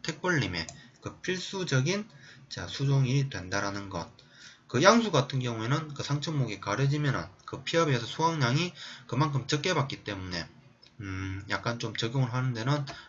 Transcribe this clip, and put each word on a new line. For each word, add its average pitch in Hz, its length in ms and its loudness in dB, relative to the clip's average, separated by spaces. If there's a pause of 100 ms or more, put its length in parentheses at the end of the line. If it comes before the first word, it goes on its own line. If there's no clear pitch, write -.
택벌림의 120 640 -2 (340)
그 - 200 -10
필수적인, 180 840 -2 (420)
자, 92 180 -8
수종이 135 600 2
된다라는 98 600 -4
것. 87 200 -6 (580)
그 127 160 2
양수 220 280 8
같은 135 280 4
경우에는 123 540 -2
그 120 100 -6
상층목이 139 560 0
가려지면은 131 680 2 (200)
그 - 180 -10
피업에서 151 420 2
수확량이 160 680 2 (340)
그만큼 135 400 2
적게 151 260 0
받기 127 300 -2
때문에, 92 440 -6 (540)
음, 95 480 -6
약간 117 300 -2
좀 107 160 -6
적용을 120 380 0
하는 127 200 0
데는, 139 320 0 (240)